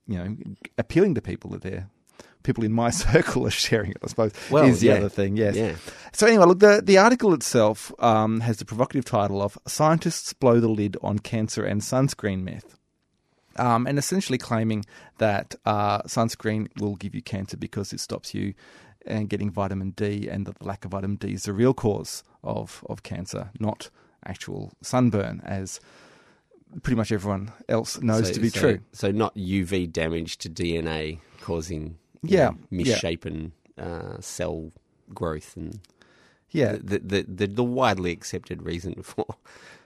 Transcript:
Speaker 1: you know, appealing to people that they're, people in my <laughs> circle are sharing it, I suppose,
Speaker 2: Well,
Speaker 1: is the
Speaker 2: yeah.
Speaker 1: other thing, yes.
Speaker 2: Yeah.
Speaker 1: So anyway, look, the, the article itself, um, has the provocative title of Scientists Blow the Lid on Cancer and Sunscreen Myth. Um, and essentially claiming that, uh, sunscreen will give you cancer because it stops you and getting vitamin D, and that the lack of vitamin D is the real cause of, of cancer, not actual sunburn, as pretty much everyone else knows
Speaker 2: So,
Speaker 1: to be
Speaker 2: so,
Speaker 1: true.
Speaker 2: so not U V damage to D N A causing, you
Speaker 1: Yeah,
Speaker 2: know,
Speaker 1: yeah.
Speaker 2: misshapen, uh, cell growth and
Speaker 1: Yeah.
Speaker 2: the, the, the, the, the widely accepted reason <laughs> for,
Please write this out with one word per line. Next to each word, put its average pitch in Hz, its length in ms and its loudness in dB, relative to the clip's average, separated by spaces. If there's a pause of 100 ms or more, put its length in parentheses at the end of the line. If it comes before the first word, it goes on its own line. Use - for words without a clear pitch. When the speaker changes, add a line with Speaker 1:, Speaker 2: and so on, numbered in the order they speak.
Speaker 1:
you 95 100 -4
know, 90 200 -8 (400)
appealing 170 380 4
to 110 60 -2
people - 280 -8
that 95 120 -10
they're, 95 280 -10 (540)
people 120 200 0
in 107 80 2
my 117 180 2
<laughs> - 20 -2
circle 123 540 2
are 107 60 -2
sharing 101 400 0
it, - 100 -10
I - 60 -8
suppose, 110 240 0 (180)
Speaker 2:
Well, 147 140 6
Speaker 1:
is 127 160 8
the 113 80 6
Speaker 2:
yeah. 110 60 8
Speaker 1:
other 101 160 2
thing, 98 260 -2
yes. 107 220 2
Speaker 2:
Yeah. 101 180 0 (380)
Speaker 1:
So - 120 4
anyway, 214 200 8
look, 170 140 8
the, 208 220 10
the 190 160 8
article 220 360 8
itself, 113 680 2
um, 110 420 4
has 117 160 0
the - 80 -12
provocative 123 380 -2
title 101 380 0
of 101 160 -2 (100)
Scientists 160 640 0
Blow 120 300 4
the 113 80 4
Lid 104 320 0
on 101 180 -2
Cancer 110 460 -4
and 101 160 -2
Sunscreen 104 600 0
Myth. - 340 -12 (800)
Um, 123 300 2
and 139 120 0
essentially 160 380 -2
claiming 110 480 0 (320)
that, 104 380 0 (100)
uh, 104 380 0
sunscreen 110 680 -2 (100)
will 101 160 -2
give 98 180 -10
you 101 80 -8
cancer - 360 -8
because - 340 -8
it - 80 -10
stops - 340 -10
you 98 200 -4 (540)
and 107 220 -4
getting 101 220 -4
vitamin 95 400 -4
D, 104 360 -4
and 98 200 -6
that 95 120 -14
the 104 60 -12
lack 101 180 -8
of 90 80 -10
vitamin 98 260 -4
D 101 160 -6
is 95 100 -8
the 101 100 -4
real 123 220 4
cause - 480 -4 (200)
of, - 460 -8
of - 140 -10
cancer, 98 560 -10
not 107 300 -6 (360)
actual 98 560 -12
sunburn, 110 640 0
as 95 340 -8 (1000)
pretty 127 140 0
much 110 160 0
everyone 101 400 -2 (180)
else 113 320 -2
knows 110 280 2
Speaker 2:
So, 90 40 -2
Speaker 1:
to - 60 -2
be 117 100 2
Speaker 2:
so, - 100 -4
Speaker 1:
true. 107 200 2 (120)
Speaker 2:
so - 200 -2
not 107 260 0
U 95 260 0
V 90 220 -2
damage 82 520 -4
to - 120 -12
D 82 260 -4
N 82 120 -2
A 78 320 -6 (220)
causing, 82 580 -6 (240)
you 170 120 2
Speaker 1:
Yeah, 156 100 6
Speaker 2:
know, - 120 0 (140)
Speaker 1:
yeah. 92 120 -4
Speaker 2:
misshapen, 82 680 -2 (260)
uh, 87 420 -10
cell 80 520 -8 (420)
growth 80 420 -6
and 87 240 -12 (720)
Speaker 1:
Yeah. 135 220 2
Speaker 2:
the, - 80 -4
the, 101 180 -4
the, 95 300 -2
the, 95 200 -2
the 104 160 -2
widely 117 480 0
accepted 85 520 -10
reason 85 320 -6
<laughs> 92 80 -14
for, - 320 -6 (500)